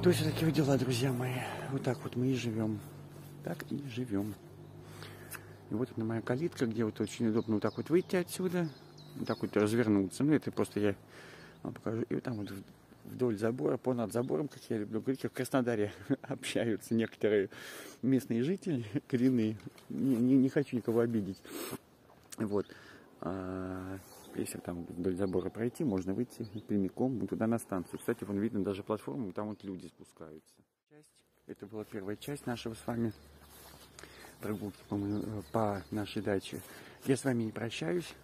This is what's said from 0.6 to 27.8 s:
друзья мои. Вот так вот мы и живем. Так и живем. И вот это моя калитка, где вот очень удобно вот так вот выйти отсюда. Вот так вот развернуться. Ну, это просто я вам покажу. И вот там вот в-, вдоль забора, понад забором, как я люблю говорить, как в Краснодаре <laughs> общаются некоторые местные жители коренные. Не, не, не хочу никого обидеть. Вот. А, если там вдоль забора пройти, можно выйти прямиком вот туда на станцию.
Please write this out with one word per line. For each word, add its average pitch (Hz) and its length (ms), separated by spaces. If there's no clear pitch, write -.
друзья 127 360
мои. 127 220
Вот 135 120
так 123 200
вот - 140
мы 123 100
и 135 80
живем. 110 460
Так - 260
и 139 160
живем. 107 480
И - 20
вот 117 160
это 113 140
моя 113 180
калитка, 139 440
где 113 180
вот 107 160
очень 113 280
удобно 110 260
вот 104 100
так 110 140
вот - 120
выйти 180 280
отсюда. 175 500
Вот - 100
так - 160
вот 110 140
развернуться. 107 720
Ну, 151 80
это 120 180
просто 104 300
я 101 140
вам - 100
покажу. 113 360
И - 60
вот - 80
там 127 120
вот 104 160
в-, 98 120
вдоль 110 320
забора, 127 400
понад 120 340
забором, 135 380
как - 180
я 113 120
люблю 104 200
говорить, 127 220
как 120 100
в - 40
Краснодаре 120 580
<laughs> 139 120
общаются - 720
некоторые 107 560
местные 120 420
жители 156 420
коренные. 120 500
Не, 131 300
не, 123 180
не 135 140
хочу 139 260
никого 113 240
обидеть. 110 420
Вот. 101 300
А, 92 760
если - 240
там 87 260
вдоль 90 300
забора 92 340
пройти, 117 340
можно 95 300
выйти 120 300
прямиком 107 520
вот 95 100
туда 98 180
на 113 120
станцию. - 400